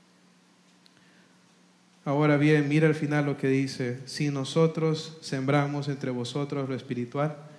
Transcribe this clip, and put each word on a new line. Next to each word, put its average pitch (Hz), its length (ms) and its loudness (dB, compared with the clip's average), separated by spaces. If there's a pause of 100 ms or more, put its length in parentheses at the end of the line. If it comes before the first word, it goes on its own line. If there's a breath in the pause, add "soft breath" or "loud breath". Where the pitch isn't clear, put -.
(2000 soft breath)
Ahora 147 340 4
bien, 151 300 4
mira 156 200 4
al 151 80 4
final 147 300 0
lo 139 120 -2
que 139 100 -2
dice: 135 580 0
"Si - 240 -4
nosotros 160 920 0
sembramos 143 680 0
entre 131 220 -4
vosotros 131 580 -4
lo 135 60 -6
espiritual, 123 640 -4 (220 loud breath)